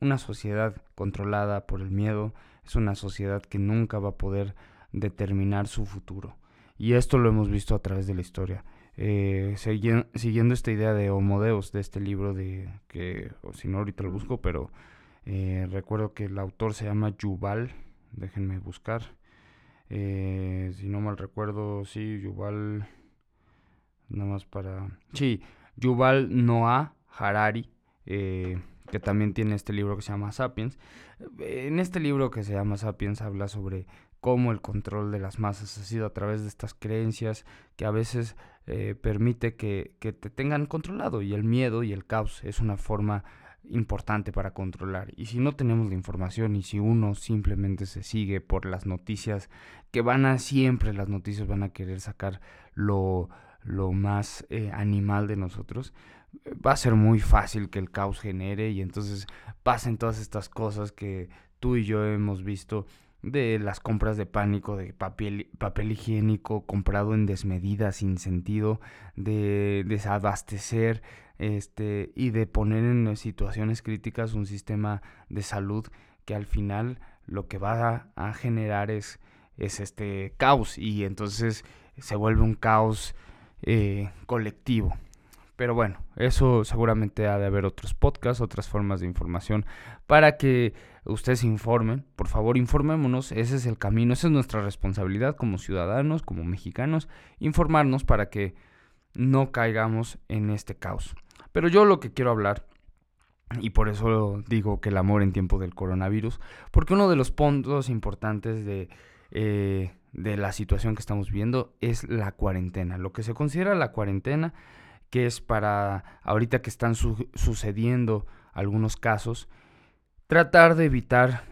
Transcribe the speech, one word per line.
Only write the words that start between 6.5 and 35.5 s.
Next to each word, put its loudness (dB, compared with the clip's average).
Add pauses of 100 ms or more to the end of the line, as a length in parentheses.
Y 2
esto 6
lo 6
hemos 4
visto 2
a 2
través -4
de -2
la -4
historia. -6 (320)
Eh, 0
segui-, 2
siguiendo 4
esta -2
idea 2
de 2
Homo 2
Deus, 0
de -4
este -8
libro -4
de -8 (160)
que, -10 (100)
o -14
si -12
no, -2
ahorita -6
lo -6
busco, -6
pero, -2 (540)
eh, -2
recuerdo -4
que -8
el -8
autor -4
se -10
llama 0
Yuval, -4 (400)
déjenme -6
buscar. -8 (880)
Eh, -4
si -10
no -4
mal -4
recuerdo, -6
sí, -8
Yuval, -6 (1200)
nada -6
más -6
para... -10 (160)
Sí, 0 (340)
Yuval 4
Noah 2 (140)
Harari, 0 (360)
eh, -4 (300)
que -4
también 0
tiene 0
este -6
libro -2
que -10
se -8
llama -6
Sapiens. -6 (600)
En -4
este -2
libro 2
que -6
se -6
llama -2
Sapiens -4
habla -6
sobre -8 (340)
cómo 2
el -4
control -4
de -4
las -8
masas -4